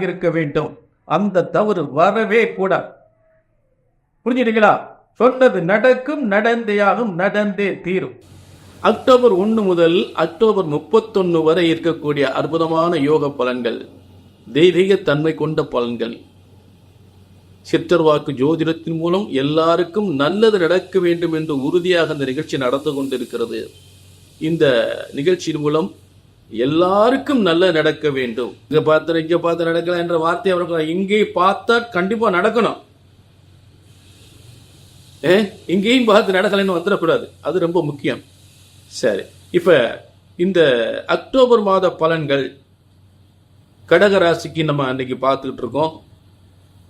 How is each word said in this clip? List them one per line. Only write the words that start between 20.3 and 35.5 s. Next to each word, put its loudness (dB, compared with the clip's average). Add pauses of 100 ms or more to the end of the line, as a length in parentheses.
நடக்க 0
வேண்டும் -2
என்று -4 (140)
உறுதியாக 0
இந்த -6
நிகழ்ச்சி -6
நடந்து -2
கொண்டிருக்கிறது. -6 (880)
இந்த 0 (520)
நிகழ்ச்சியின் -2
மூலம் 0 (760)
எல்லாருக்கும் 2
நல்லது 2
நடக்க 0 (120)
வேண்டும். -4 (180)
இங்க 2
பார்த்து, 2
இங்க 0
பார்த்து -2
நடக்கல -2
என்ற -2
வார்த்தை -2
அவர்கள் -2
இங்கே 0 (180)
பார்த்தா 0 (180)
கண்டிப்பா 0
நடக்கணும். 0 (2500)
ஏ, 6 (380)